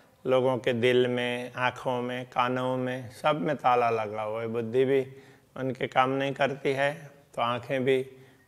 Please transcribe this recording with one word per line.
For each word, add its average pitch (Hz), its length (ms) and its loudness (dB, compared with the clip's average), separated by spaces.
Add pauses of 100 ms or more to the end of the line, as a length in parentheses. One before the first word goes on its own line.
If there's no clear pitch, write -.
(260)
लोगों 127 320 2
के 127 140 0
दिल 123 360 4
में, 123 440 -4
आँखों 123 500 -2
में, 123 240 -6
कानों 127 500 0
में, 127 340 -6
सब 151 300 0
में 156 160 -2
ताला 123 340 4
लगा 110 320 -2
हुआ 110 180 -4
है। 117 60 -6
बुद्धि 117 380 0
भी 131 280 0 (440)
उनके 131 300 -4
काम 131 240 2
नहीं 139 220 -2
करती 139 400 0
है, 143 380 -2 (240)
तो 123 80 -2
आँखें 123 420 -2
भी 131 260 2 (380)